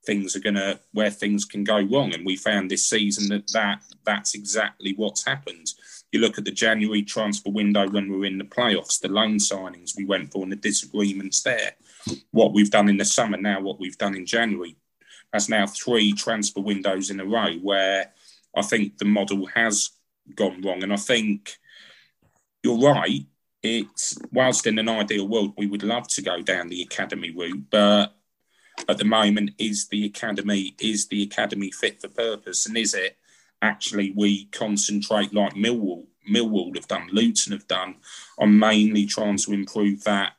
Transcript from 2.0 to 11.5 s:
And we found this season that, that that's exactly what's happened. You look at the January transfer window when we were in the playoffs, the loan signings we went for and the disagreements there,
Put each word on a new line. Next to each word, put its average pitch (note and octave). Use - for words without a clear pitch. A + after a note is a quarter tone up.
And E2
we F#2+
found G2
this F#2
season G#2
that, G#2
that G#2
that's G2+
exactly G2+
what's G#2
happened. G#2
You G#2+
look A2
at G#2
the -
January G#2+
transfer G#2
window G2+
when G2
we G2
were G2
in F#2+
the F#2+
playoffs, G2+
the -
loan G#2+
signings F#2
we G2
went F#2+
for G2
and F#2+
the G2
disagreements G2+
there, A#2+